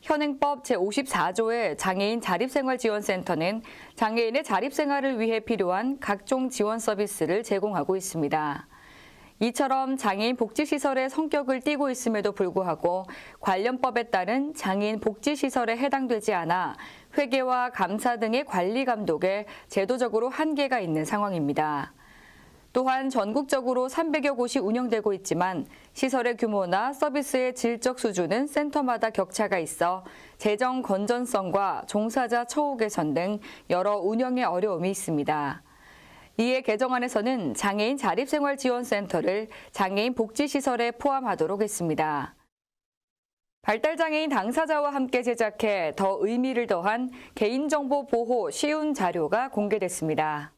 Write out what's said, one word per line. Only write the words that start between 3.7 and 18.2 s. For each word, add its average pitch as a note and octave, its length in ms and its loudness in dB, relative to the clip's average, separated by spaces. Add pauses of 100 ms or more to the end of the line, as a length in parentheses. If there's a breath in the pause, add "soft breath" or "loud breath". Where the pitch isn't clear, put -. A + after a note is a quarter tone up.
장애인의 A#3 480 0
자립생활을 C4+ 760 0
위해 A3+ 220 2
필요한 A3 580 0
각종 B3+ 500 0
지원 A3 300 0
서비스를 G3+ 640 0
제공하고 F#3+ 540 0
있습니다. D3+ 720 -2 (720 loud breath)
이처럼 C4+ 560 0
장애인 A3 400 0
복지시설의 C4+ 760 0
성격을 C#4 500 0
띠고 C#4+ 300 0
있음에도 A3 400 0
불구하고 F#3 720 0 (360 loud breath)
관련법에 A#3 640 0
따른 A#3 500 0
장애인 G#3 460 0
복지시설에 A#3+ 760 0
해당되지 B3 560 0
않아 E3+ 440 0 (420 loud breath)
회계와 B3+ 520 2
감사 G#3+ 460 0
등의 A3+ 280 0